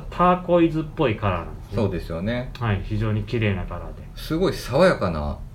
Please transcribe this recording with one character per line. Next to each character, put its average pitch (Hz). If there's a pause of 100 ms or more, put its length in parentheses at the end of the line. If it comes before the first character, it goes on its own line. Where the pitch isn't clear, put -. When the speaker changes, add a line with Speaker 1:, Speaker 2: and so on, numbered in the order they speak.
(100)
Speaker 1:
と -
タ 175 (100)
ー 180
コ 175
イ 165
ズ 156
っ -
ぽ 151
い 107
カ 104
ラ 87
ー -
な -
ん -
で -
す -
ね。 -
Speaker 2:
そ 110
う -
で 85
す -
よ 82
ね。 123
Speaker 1:
は 113
い、 98
非 107
常 110
に 107
綺 117
麗 104
な 90
カ 87
ラ 82
ー -
で。 - (120)
Speaker 2:
す -
ご 175
い -
爽 135
や 175
か 92
な 73 (160)